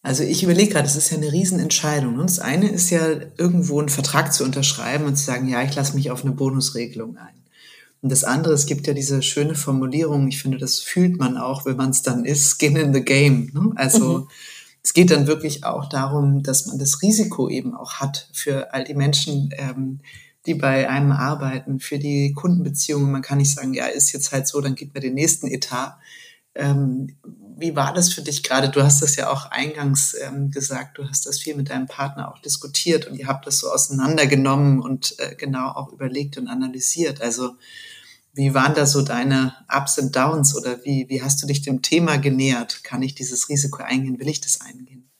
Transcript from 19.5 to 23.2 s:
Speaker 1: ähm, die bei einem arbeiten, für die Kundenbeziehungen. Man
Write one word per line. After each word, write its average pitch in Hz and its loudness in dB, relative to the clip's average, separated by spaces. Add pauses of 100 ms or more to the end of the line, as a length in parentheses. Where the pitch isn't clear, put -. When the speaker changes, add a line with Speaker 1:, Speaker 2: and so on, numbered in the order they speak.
Speaker 1:
ähm, 135 -6 (460)
die 165 0
bei 135 2
einem 139 4
arbeiten, 135 -2
für 143 -6
die 143 0
Kundenbeziehungen. 143 0
Man 135 -2